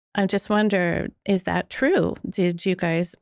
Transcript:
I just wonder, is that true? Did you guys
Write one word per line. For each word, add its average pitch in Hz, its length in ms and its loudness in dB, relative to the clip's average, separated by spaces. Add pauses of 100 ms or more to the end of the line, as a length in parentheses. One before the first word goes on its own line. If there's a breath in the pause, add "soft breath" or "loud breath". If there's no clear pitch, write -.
(140)
I 196 120 2
just 196 240 -2
wonder, 196 580 2 (180)
is 190 180 2
that 175 260 -2
true? 233 440 2 (140)
Did 175 380 -2
you 185 100 2
guys 170 460 -2